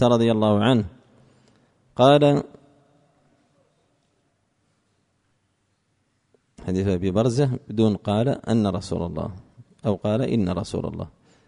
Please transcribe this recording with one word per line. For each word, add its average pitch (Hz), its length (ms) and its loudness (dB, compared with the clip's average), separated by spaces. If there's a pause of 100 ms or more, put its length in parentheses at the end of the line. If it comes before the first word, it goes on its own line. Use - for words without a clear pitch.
رضي 117 300 4
الله 107 260 2
عنه." 110 260 2 (1120)
قال، 143 460 4 (4000)
حديث 92 200 -2
أبي 92 240 -2
برزة 120 400 0 (180)
بدون 107 280 2
قال: 107 320 -2
"أن 113 380 -2
رسول 90 360 -4
الله"، 85 280 -8 (560)
أو 104 80 0
قال: 107 280 -2
"إن 110 260 -2
رسول 87 380 -6
الله"، 85 200 -10 (420)